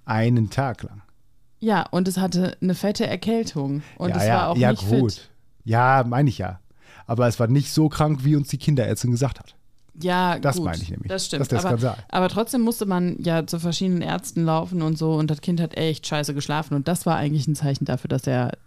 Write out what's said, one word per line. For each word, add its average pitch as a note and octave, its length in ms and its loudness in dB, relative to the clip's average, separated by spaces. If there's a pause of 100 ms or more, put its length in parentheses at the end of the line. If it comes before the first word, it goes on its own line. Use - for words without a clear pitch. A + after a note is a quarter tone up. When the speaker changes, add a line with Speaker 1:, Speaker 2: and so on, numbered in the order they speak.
Speaker 1:
Einen A2+ 460 4
Tag C3 320 -2
lang. G2+ 200 -14 (560)
Speaker 2:
Ja, G#3 320 2
und F3+ 180 0
es F#3 100 -2
hatte F#3 440 0
eine F#3 120 2
fette G#3 320 -2
Erkältung. D3+ 760 -2 (160)
Und F3+ 120 -2
Speaker 1:
Ja, E3+ 60 -2
Speaker 2:
es G#2+ 100 2
Speaker 1:
ja, A2+ 100 4
Speaker 2:
war D#3+ 140 0
auch - 60 0
Speaker 1:
ja, A2+ 140 4
Speaker 2:
nicht G2+ 180 0
Speaker 1:
gut. A#2+ 240 4
Speaker 2:
fit. - 160 -14 (360)
Speaker 1:
Ja, B2+ 420 4
meine C3 220 2
ich G#2+ 100 -2
ja. F#2 220 -6 (460)
Aber A#2+ 200 2
es A#2 140 0
war A2+ 80 2
nicht C#3 240 2
so D#3 160 4
krank, D3+ 360 0
wie D3+ 120 4
uns C#3+ 120 0
die C3+ 100 -4
Kinderärztin B2 520 0
gesagt B2 300 0
hat. - 160 -20 (440)
Speaker 2:
Ja, F3+ 380 0
Speaker 1:
Das D3 180 0
Speaker 2:
gut. F3 100 -2
Speaker 1:
meine E2+ 160 -4
ich E2 80 -8
nämlich. - 180 -8
Speaker 2:
Das F#2+ 180 -6
stimmt. - 140 -4
Speaker 1:
Das C#3 80 -2
ist - 40 -4 (120)
der A2+ 60 0
Speaker 2:
Aber, A#2+ 80 2
Speaker 1:
Skandal. A#2 300 -2
Speaker 2:
aber F#3 200 2
trotzdem A3+ 340 -2
musste A3 240 0
man F3+ 340 0
ja E3 260 0
zu E3+ 120 -4
verschiedenen F3 420 0
Ärzten E3+ 440 -4
laufen E3 360 0
und D#3 160 0
so. D#3+ 180 0
Und D3+ 160 0
das D3+ 100 -4
Kind F3 200 0
hat D#3+ 160 -4
echt D#3+ 300 -2
scheiße D3 260 -2
geschlafen. D3 420 -4
Und C#3 120 -2
das F3 180 -2
war E3 120 2
eigentlich D3 320 0
ein D3 80 0
Zeichen C#3 280 -2
dafür, - 240 -4
dass C3 200 -2
er, B2 280 0 (100)